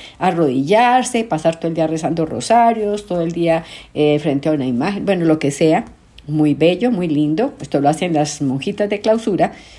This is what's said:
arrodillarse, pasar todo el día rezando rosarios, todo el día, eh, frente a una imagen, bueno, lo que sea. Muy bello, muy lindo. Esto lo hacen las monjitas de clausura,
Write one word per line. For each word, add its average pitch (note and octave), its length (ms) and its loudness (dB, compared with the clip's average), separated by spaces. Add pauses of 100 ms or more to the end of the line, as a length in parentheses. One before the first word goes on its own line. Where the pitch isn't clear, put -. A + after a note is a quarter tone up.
(200)
arrodillarse, F#3+ 1040 2
pasar E3 340 -2
todo - 80 -6
el E3 80 -4
día D#3+ 140 0
rezando D#3+ 360 -2
rosarios, G#3 800 0
todo F3 180 -4
el E3+ 100 -4
día, E3 320 0 (300)
eh, D3 260 2
frente D3 280 0
a D#3 40 2
una C3+ 140 0
imagen, D#3 380 -2
bueno, F3+ 200 0
lo D#3+ 160 2
que C#3 100 0
sea. E3 360 2 (400)
Muy D3+ 280 2
bello, F3+ 380 2
muy F3+ 160 -2
lindo. D#3 520 0
Esto - 200 -2
lo C#3 80 4
hacen E3+ 240 0
las D3+ 280 -2
monjitas D3+ 480 -2
de G#3 120 -4
clausura, A3 520 0 (260)